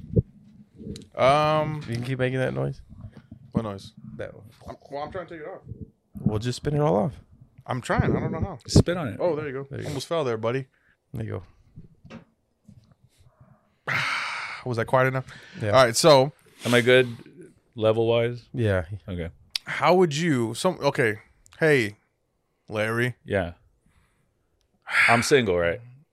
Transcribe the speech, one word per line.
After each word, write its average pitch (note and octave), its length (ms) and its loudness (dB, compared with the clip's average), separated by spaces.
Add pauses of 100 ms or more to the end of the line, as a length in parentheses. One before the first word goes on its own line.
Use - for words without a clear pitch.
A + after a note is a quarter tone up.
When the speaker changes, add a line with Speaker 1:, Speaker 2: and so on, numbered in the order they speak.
(1160)
Speaker 1:
Um, D3+ 720 2
Speaker 2:
You A#2 60 -6
can A#2+ 100 -6
keep B2+ 140 -4
making B2+ 220 -2
that C3 140 -2
noise. C3+ 260 -4 (720)
Speaker 1:
what A#2 100 -2
noise? G2 300 -10 (240)
Speaker 2:
That - 180 -12
one. G2+ 100 -20 (240)
Speaker 1:
I'm, - 80 -16 (140)
well, C#3 140 -10
I'm D3+ 80 -12
trying F3 160 -10
to F3 60 -16
take D#3 120 -16
it - 20 -14
off. F#3 120 -16 (600)
Speaker 2:
We'll G#2+ 200 0
just B2 160 -4
spin D3 180 -4
it D3 60 0
all D#3+ 160 2
off. F#3+ 160 0 (540)
Speaker 1:
I'm B2 140 -6
trying. - 360 0
I - 40 -4
don't - 120 -6
know - 80 -6
how. - 260 -6
Speaker 3:
Spit - 300 2
on D#3 120 -4
it. - 120 -8
Speaker 1:
Oh, E3 160 0
there D3+ 100 -8
you C3+ 60 -8
go. C3+ 180 -10
Speaker 2:
There C3 100 -10
you G#2+ 40 -10
go. - 60 -8
Speaker 1:
Almost C#3 180 -8
fell E3 160 -2
there, A#2 120 -2
buddy. A#2+ 300 -2 (460)
Speaker 2:
There A2+ 120 -8
you G#2 180 -8 (2500)
go. - 80 -2
Speaker 1:
<sighs> - 680 -6
Was B2 140 -6
that A2+ 80 0
quiet C3 220 4
enough? C3 180 -4 (340)
Speaker 2:
Yeah. A2 100 -2
Speaker 1:
All B2+ 140 8
right, A#2 100 2
so D3 380 6 (320)
Speaker 3:
Am A#2 100 0
I A#2+ 60 6
good B2+ 260 6 (720)
level-wise? A#2 680 2 (100)
Speaker 2:
Yeah. G2+ 320 0 (240)
Speaker 3:
Okay. F2 200 -6 (380)
Speaker 1:
how D#3 280 2
would F3+ 220 4
you, B2+ 380 0
some, F#3 260 -2
okay, B2+ 380 0 (420)
hey, C3 360 2 (720)
Larry. A2+ 460 -2 (100)
Speaker 3:
Yeah. F2+ 280 -2 (1600)
I'm A#2 140 4
single, A2+ 360 2
right? E2+ 220 -2 (320)